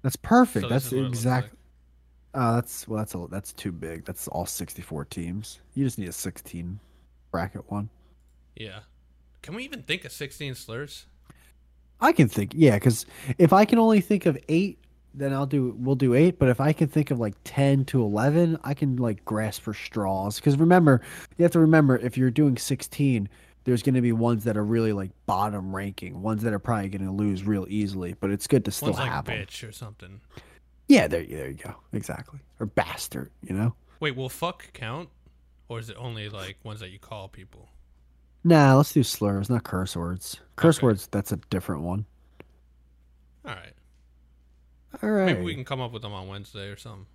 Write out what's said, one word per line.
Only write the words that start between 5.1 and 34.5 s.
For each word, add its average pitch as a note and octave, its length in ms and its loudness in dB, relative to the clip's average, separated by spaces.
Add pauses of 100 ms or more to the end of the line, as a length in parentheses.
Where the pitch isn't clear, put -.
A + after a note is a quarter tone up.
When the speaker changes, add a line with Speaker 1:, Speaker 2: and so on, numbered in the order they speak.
Speaker 1:
You C#3 120 -2
just B2 140 -4
need F#2+ 100 -8
a - 40 -12
sixteen F2+ 680 -12 (520)
bracket F2+ 380 -8
one. G#2 200 -6 (680)
Speaker 2:
Yeah. G#2 240 -16 (600)
Can D#3 140 -16
we B3 80 -10
even C4+ 200 -14
think F3 220 -6
of A#2+ 60 -14
sixteen C#3+ 440 -10
slurs? C3 500 -14 (920)
Speaker 1:
I C#4+ 120 4
can C3+ 160 6
think, G2+ 260 -2
yeah, C3+ 240 8
'cause A2 300 2 (320)
if E3+ 120 8
I G3+ 140 8
can A#3 140 4
only A3 220 6
think G3 260 0
of C#3 100 2 (120)
eight, F3+ 280 0 (380)
then C#3 180 -4
I'll C#3 140 -2
do, B2+ 320 0
we'll C3 160 0
do B2 180 2
eight. E3 240 4
But C3 120 4
if B2 120 2
I D3 100 4
can D3+ 180 2
think D3+ 200 0
of, B2 100 0
like, G#2+ 140 -2 (100)
ten C#3 420 2
to C3 180 2
eleven, D3 600 2
I C#3 120 -4
can, C3 220 0
like, A2+ 280 -2
grasp G#2+ 380 -4
for A2 100 -6
straws. G2 640 -4
'Cause C#3+ 180 4
remember, D#3+ 440 6 (360)
you E3+ 60 4
have E3+ 100 6
to E3+ 60 4
remember, D#3 380 6
if A#2+ 200 -4
you're B2+ 120 4
doing C3+ 280 4
sixteen, B2+ 720 -2 (380)
there's B2 160 2
gonna B2+ 180 2
be A#2+ 120 2
ones A2+ 320 0
that A2 100 0
are G#2 80 0
really, A2 300 0
like, F#2+ 180 -6 (140)
bottom F#2+ 500 -2
ranking, F#2+ 460 -10
ones G#2+ 220 -2
that A2+ 100 0
are G2+ 60 -2
probably G#2 280 -2
gonna F#2+ 260 -6
lose G2 300 -2
real G2 260 -2
easily, F#2+ 480 -6
but G2 140 -4
it's - 160 -6
good B2+ 160 4
to G2+ 80 -4
still - 220 -6
Speaker 2:
Ones B2+ 60 -6
like C3 120 -4
Speaker 1:
have C#3 160 -6
'em. A2 180 -6
Speaker 2:
bitch - 220 -16
or G#2 60 -18
something. G2+ 480 -18 (680)
Speaker 1:
Yeah, B3+ 200 6
there, E2+ 180 -4
there C#2 240 -10
you C#2 60 -10
go. - 200 -16 (160)
Exactly. - 480 -10 (220)
Or A2+ 40 -4
bastard, - 640 -6 (140)
you - 100 -8
know? A2 220 0 (240)
Speaker 2:
Wait, C#3+ 160 -4
will B2+ 140 -8
fuck - 420 -10